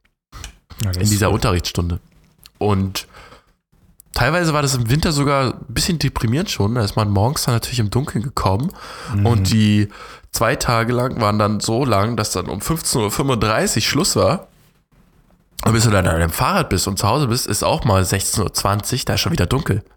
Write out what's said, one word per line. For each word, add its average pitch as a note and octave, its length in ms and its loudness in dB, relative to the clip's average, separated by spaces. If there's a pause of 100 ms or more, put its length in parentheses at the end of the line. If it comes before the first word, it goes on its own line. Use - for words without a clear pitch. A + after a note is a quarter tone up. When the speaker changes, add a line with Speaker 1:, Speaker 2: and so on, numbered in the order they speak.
(840)
Speaker 1:
Ja, G2+ 60 0
das F2+ 80 -4
Speaker 2:
In F#2 60 -2
Speaker 1:
ist G#2 80 2
Speaker 2:
dieser G2+ 160 2
Speaker 1:
gut. G2 80 2
Speaker 2:
Unterrichtsstunde. F2+ 640 0 (600)
Und F#2+ 480 -2 (1080)
teilweise D#3 400 0
war D3 80 0
das C3+ 140 0
im A#2+ 140 -2
Winter D#3+ 220 2
sogar C#3 420 0
ein - 160 -12
bisschen D3+ 300 -2
deprimierend C3+ 500 -2
schon. G#2 260 0
Da B2 80 0
ist G2+ 120 -4
man G#2+ 140 0
morgens G#2 340 0
dann B2+ 100 0
natürlich A#2+ 260 -2
im G#2 120 -2
Dunkeln A#2+ 320 -2
gekommen. A#2+ 480 -2 (420)
Speaker 1:
Mhm. G2+ 120 2
Speaker 2:
Und G2 260 4
die G#2 380 4 (420)
zwei A#2 240 0
Tage A#2 360 0
lang B2 300 -2
waren G#2+ 160 2
dann G#2+ 220 2
so A#2 260 0
lang, A2 320 2
dass G#2+ 140 -2
dann F2+ 160 -4
um E2+ 140 -6
fünfzehn D#3+ 400 -2
Uhr G#2 100 0
fünfunddreißig B2 760 0
Schluss - 280 0
war. A2 320 2 (1160)
Und A2+ 100 2
bis A2+ 100 2
du A#2+ 80 4
dann F#2 160 4
an E2 120 2
deinem E2 120 2
Fahrrad D#3+ 380 0
bist F#2 180 0
und F#2+ 100 -2
zu G#2+ 100 0
Hause C3 200 2
bist, A#2 180 -2
ist - 180 -2
auch D3+ 220 0
mal F#2+ 200 4
sechzehn G2 380 0
Uhr G#2 100 -4
zwanzig, G#2 520 -2
da - 80 0
ist - 80 0
schon - 100 -2
wieder F2+ 140 2
dunkel. G#2 380 0 (140)